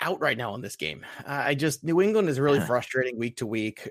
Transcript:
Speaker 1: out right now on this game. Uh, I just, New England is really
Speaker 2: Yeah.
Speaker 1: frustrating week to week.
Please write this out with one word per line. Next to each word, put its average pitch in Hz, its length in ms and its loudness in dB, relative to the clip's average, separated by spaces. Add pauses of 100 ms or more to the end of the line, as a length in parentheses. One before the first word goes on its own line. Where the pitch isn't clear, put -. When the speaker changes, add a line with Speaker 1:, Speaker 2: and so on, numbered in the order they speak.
Speaker 1:
out 175 220 -2
right 131 160 2
now 113 160 -4
on 123 80 -10
this 101 140 -10
game. 76 280 -6 (140)
Uh, 143 260 -4
I 147 100 2
just, 147 300 0
New 165 160 4
England 202 300 4
is 131 100 0
really 143 180 6
Speaker 2:
Yeah. - 80 0
Speaker 1:
frustrating 123 520 0
week 117 180 -4
to 120 100 -4
week. 110 440 -4